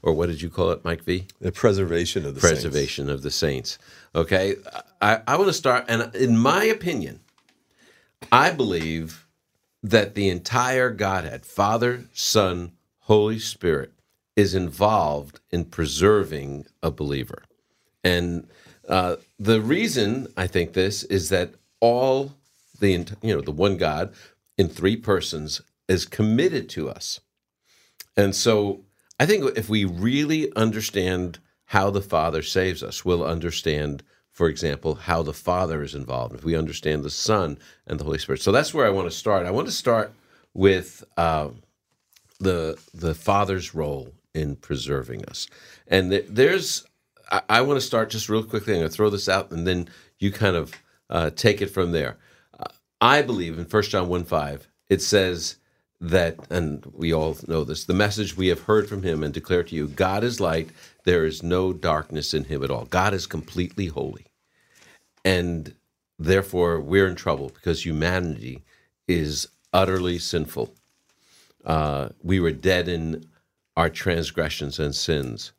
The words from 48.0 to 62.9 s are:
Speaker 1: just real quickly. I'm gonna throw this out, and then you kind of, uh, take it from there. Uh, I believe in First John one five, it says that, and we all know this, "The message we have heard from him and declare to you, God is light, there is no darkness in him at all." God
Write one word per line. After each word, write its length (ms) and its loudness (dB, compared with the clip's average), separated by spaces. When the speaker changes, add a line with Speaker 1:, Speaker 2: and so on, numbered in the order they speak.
Speaker 1:
just 180 -6
real 140 2
quickly. 320 -2
I'm 60 2
gonna 100 0
throw 200 2
this 180 -4
out, 220 0
and 160 -2
then 220 0
you 140 2
kind 240 2
of, 160 -4
uh, 200 0
take 320 2
it 80 -4
from 220 0
there. 240 -2
Uh, 80 -12
I 220 6
believe 360 -4
in 80 -6
First 240 0
John 180 0
one 160 -2
five, 420 -4
it 140 2
says 540 0
that, 360 2
and 420 -2
we 220 -2
all 220 0
know 180 0
this, 200 -8
"The 100 0
message 420 0
we 120 2
have 140 0
heard 260 2
from 160 -8
him 180 -2
and 100 -4
declare 300 -2
to 140 -8
you, 100 -4
God 380 0
is 160 -4
light, 300 -2
there 200 2
is 180 -4
no 300 0
darkness 600 -4
in 100 -2
him 200 -6
at 60 -4
all." 160 -6
God 280 0